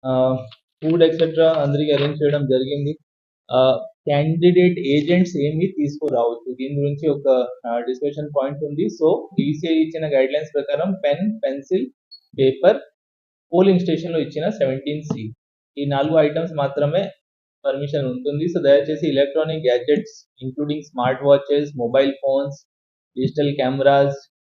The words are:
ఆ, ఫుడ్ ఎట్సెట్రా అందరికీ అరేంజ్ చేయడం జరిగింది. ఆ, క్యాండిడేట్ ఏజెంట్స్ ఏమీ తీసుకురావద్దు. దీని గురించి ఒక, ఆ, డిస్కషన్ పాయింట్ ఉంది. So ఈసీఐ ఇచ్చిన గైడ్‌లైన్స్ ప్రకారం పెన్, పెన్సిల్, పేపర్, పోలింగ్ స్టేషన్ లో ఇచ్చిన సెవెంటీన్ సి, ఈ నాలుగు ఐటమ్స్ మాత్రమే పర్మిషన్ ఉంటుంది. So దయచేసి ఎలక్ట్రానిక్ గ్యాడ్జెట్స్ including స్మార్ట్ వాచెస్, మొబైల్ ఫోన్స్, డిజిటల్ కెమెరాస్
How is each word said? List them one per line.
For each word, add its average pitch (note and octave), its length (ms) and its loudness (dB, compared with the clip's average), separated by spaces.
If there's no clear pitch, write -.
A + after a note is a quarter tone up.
ఆ, C3 300 0
ఫుడ్ E3 200 4
ఎట్సెట్రా D#3+ 480 4
అందరికీ D3 400 0
అరేంజ్ D3 320 0
చేయడం C#3+ 220 2
జరిగింది. C#3 520 -2
ఆ, B2+ 340 2
క్యాండిడేట్ E3+ 720 4
ఏజెంట్స్ D#3 580 2
ఏమీ D#3 300 0
తీసుకురావద్దు. C3 880 -2
దీని C#3 240 -6
గురించి C#3+ 300 -2
ఒక, C3+ 380 2
ఆ, A#2+ 120 -2
డిస్కషన్ C#3+ 500 -6
పాయింట్ D3 220 -6
ఉంది. D3 240 -4
So E3+ 240 2
ఈసీఐ D#3 340 0
ఇచ్చిన D#3+ 460 0
గైడ్‌లైన్స్ C#3+ 360 -2
ప్రకారం D3 400 -2
పెన్, G3 400 -2
పెన్సిల్, C#3 420 -4
పేపర్, C3+ 380 4
పోలింగ్ F#3 260 6
స్టేషన్ E3 340 -2
లో D#3+ 60 0
ఇచ్చిన D3+ 300 -4
సెవెంటీన్ D3 520 -4
సి, A2+ 320 -8
ఈ C#3+ 80 -4
నాలుగు C#3+ 320 0
ఐటమ్స్ D#3+ 360 0
మాత్రమే D3 560 -2
పర్మిషన్ C#3 400 -4
ఉంటుంది. C#3+ 400 -4
So E3+ 180 -2
దయచేసి D3+ 460 2
ఎలక్ట్రానిక్ D3 560 0
గ్యాడ్జెట్స్ B2 680 0
including D3 360 -6
స్మార్ట్ C3 420 -4
వాచెస్, C#3+ 540 4
మొబైల్ C3 360 2
ఫోన్స్, C#3 540 -4
డిజిటల్ C#3+ 380 -2
కెమెరాస్ C#3 880 2